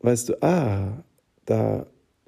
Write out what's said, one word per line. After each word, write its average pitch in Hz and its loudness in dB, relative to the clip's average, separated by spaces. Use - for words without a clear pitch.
weißt 120 0
du, - -2
ah, 113 0
da, 110 0